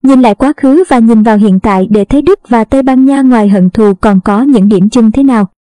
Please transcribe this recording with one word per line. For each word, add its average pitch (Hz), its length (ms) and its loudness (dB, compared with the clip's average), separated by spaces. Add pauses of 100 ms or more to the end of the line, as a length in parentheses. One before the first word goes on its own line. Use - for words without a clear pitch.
Nhìn 262 200 2
lại 214 120 0
quá 277 220 -2
khứ 285 320 0
và 247 100 -2
nhìn 226 240 2
vào 220 140 0
hiện 196 240 0
tại 190 300 -2
để 208 140 0
thấy 285 180 -2
Đức 359 260 -2
và - 160 0
Tây 269 180 -2
Ban 262 220 0
Nha 277 180 0
ngoài 233 260 2
hận 185 220 0
thù 208 240 0
còn 196 260 -2
có 214 220 -2
những 269 260 0
điểm 190 200 0
chung 220 240 0
thế 277 100 -2
nào. 233 260 0 (160)